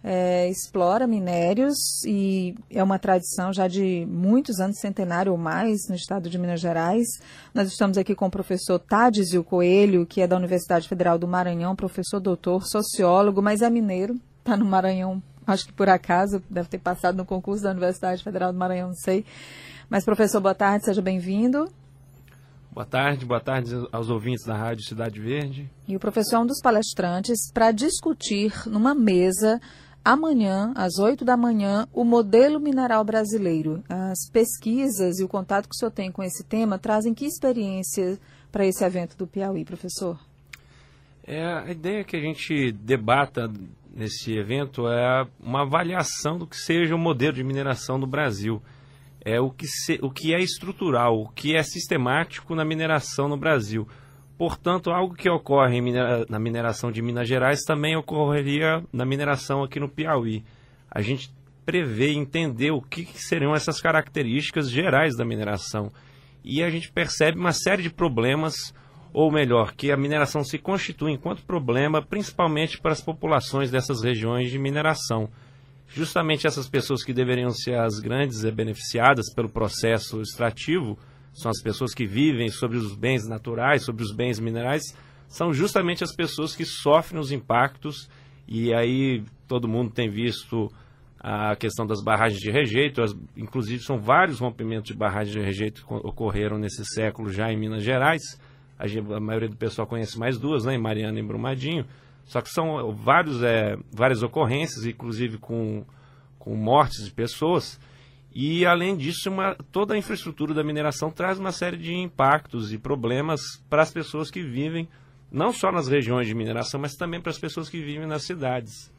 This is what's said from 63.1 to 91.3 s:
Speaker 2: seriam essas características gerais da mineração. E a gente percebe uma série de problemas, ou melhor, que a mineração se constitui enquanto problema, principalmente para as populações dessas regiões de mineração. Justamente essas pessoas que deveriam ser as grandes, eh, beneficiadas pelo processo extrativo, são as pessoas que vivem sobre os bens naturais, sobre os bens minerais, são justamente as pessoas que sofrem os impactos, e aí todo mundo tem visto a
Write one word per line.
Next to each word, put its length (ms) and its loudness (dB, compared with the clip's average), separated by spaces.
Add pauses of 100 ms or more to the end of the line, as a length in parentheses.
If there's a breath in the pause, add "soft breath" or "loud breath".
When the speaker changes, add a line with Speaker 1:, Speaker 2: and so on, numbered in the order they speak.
Speaker 2:
seriam 320 2
essas 240 -2
características 880 0
gerais 460 2
da 80 -2
mineração. 640 -4 (540 soft breath)
E 180 -2
a 80 2
gente 220 -6
percebe 480 2
uma 140 2
série 300 0
de 60 -2
problemas, 840 0 (400 loud breath)
ou 180 6
melhor, 400 4
que 220 0
a 20 4
mineração 480 0
se 140 -6
constitui 560 -2
enquanto 320 -6
problema, 560 2
principalmente 800 -2
para 100 2
as 80 0
populações 720 0
dessas 320 0
regiões 480 0
de 80 -4
mineração. 720 -2 (580 soft breath)
Justamente 580 -2
essas 220 0
pessoas 340 0
que 120 -6
deveriam 380 0
ser 280 -4
as 180 0
grandes, 460 -2
eh, 80 2
beneficiadas 800 2
pelo 140 -2
processo 720 -2
extrativo, 800 -2 (360 soft breath)
são 140 -4
as 140 -4
pessoas 320 -4
que 100 -2
vivem 440 2
sobre 280 -4
os 180 -4
bens 320 0
naturais, 560 0
sobre 200 -6
os 80 -6
bens 280 -2
minerais, 440 -2 (440 loud breath)
são 240 -2
justamente 520 0
as 120 -8
pessoas 400 -4
que 80 -6
sofrem 560 2
os 120 -6
impactos, 760 -2 (400 soft breath)
e 240 0
aí 520 2 (240)
todo 200 -2
mundo 220 0
tem 220 -2
visto 600 -4 (480 soft breath)
a 360 -2